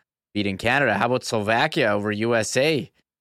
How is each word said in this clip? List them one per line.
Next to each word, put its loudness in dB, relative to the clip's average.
beating -2
Canada. 2
How 0
about -2
Slovakia 0
over -2
U 0
S -2
A? 0